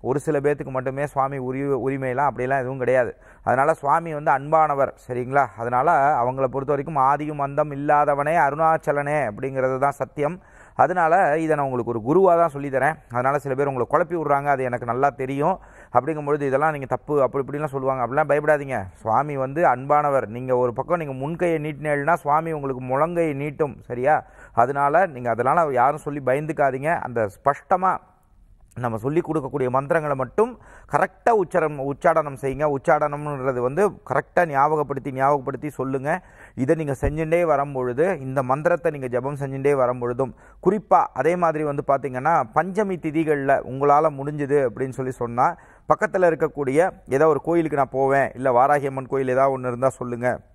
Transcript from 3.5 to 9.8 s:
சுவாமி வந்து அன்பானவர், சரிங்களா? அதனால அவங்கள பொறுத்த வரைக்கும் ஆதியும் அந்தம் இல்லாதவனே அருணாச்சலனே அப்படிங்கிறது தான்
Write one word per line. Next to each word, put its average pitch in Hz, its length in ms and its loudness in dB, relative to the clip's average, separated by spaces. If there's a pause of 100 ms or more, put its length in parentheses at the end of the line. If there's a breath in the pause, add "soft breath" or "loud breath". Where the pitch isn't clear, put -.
சுவாமி 160 400 0
வந்து 151 180 -2
அன்பானவர், 143 600 2 (160)
சரிங்களா? 127 380 0 (120)
அதனால 139 680 2
அவங்கள 131 240 -2
பொறுத்த 135 280 -2
வரைக்கும் 147 220 -4
ஆதியும் 147 440 0
அந்தம் 143 300 -2
இல்லாதவனே 147 640 2
அருணாச்சலனே 147 920 2
அப்படிங்கிறது 131 480 -2
தான் 139 140 2